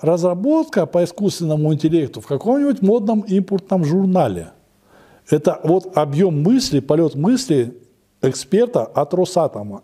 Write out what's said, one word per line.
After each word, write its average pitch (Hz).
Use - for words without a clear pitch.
разработка 180
по 175
искусственному 156
интеллекту 151
в -
каком-нибудь 247
модном 214
импортном 190
журнале. 156
Это 147
вот 185
объем 151
мысли, 190
полет 151
мысли 143
эксперта 190
от 147
Росатома 127